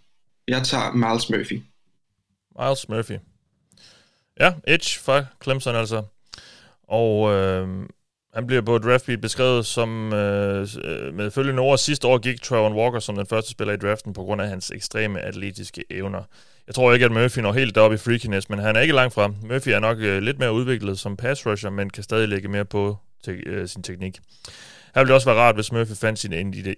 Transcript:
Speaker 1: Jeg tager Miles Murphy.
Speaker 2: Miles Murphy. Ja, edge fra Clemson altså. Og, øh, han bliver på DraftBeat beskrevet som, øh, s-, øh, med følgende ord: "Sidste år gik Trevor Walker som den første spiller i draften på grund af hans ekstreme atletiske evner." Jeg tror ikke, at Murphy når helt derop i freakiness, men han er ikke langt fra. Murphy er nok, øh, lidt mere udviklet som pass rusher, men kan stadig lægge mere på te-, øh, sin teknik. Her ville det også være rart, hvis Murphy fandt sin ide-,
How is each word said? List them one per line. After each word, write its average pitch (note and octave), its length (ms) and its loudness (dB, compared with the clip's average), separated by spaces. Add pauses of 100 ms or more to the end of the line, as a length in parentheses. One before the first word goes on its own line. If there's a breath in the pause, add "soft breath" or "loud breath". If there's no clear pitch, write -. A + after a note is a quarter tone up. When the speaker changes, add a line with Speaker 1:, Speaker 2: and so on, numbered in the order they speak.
(480)
Speaker 1:
Jeg B2+ 160 0
tager A#2+ 300 -2
Miles A2+ 360 0
Murphy. - 320 -4 (1000)
Speaker 2:
Miles C3+ 300 -2
Murphy. G#2+ 280 -4 (1200 soft breath)
Ja, F3 140 6 (140)
edge - 320 2
fra C3+ 260 2 (180)
Clemson C3+ 320 -2
altså. A2 280 -2 (840 loud breath)
Og, G#2+ 460 4
øh, F#2+ 340 0 (680)
han A#2 140 -6
bliver B2+ 140 2
på A#2 160 4
DraftBeat A#2+ 440 2
beskrevet A#2+ 440 2
som, A2+ 480 -4
øh, G2+ 540 0
s-, G#2 160 -12
øh, C#2 300 -8
med G2+ 180 -6
følgende C3+ 300 0
ord: C3+ 160 4
"Sidste C#3+ 300 0
år B2+ 100 6
gik A#2 240 -2
Trevor G#2+ 340 2
Walker A#2 240 2
som G#2 160 -6
den G2+ 120 -4
første A2 240 -2
spiller G#2 220 -4
i G#2 40 -4
draften G2+ 360 -2
på F#2+ 100 -10
grund G2+ 180 -4
af G#2 60 -2
hans F#2+ 240 -8
ekstreme G#2 500 -4
atletiske G2 680 -10
evner." F#2+ 340 -8 (440 soft breath)
Jeg - 80 -10
tror B2 180 6
ikke, B2 120 6
at A#2 60 4
Murphy A#2 280 2
når G#2 140 0
helt B2 220 0
derop A2 180 8
i G#2+ 40 -2
freakiness, G#2+ 520 -2
men G2+ 100 -4
han G#2+ 160 0
er A2+ 40 4
ikke D#3 140 4
langt B2+ 200 4
fra. G#2 140 2 (160)
Murphy B2+ 260 -4
er G#2 100 4
nok, A2 200 0
øh, G2 220 0
lidt C3 180 -4
mere B2 140 0
udviklet A2 460 -2
som G2+ 180 -6
pass C3 280 -4
rusher, G#2 240 -2
men G2 200 -4
kan G#2 140 -12
stadig A2 260 0
lægge G2 180 -4
mere G2+ 180 -2
på G2+ 320 -2 (260)
te-, G2 80 -8
øh, F#2 360 -8
sin F#2 160 -12
teknik. F#2 360 -10 (760 loud breath)
Her C3+ 60 6
ville C3+ 60 6
det C3 80 8
også C3 140 6
være A2 140 6
rart, A#2 120 8
hvis G#2+ 160 -2
Murphy A2+ 240 0
fandt A2 240 -2
sin G2+ 140 -6
ide-, F#2+ 440 -6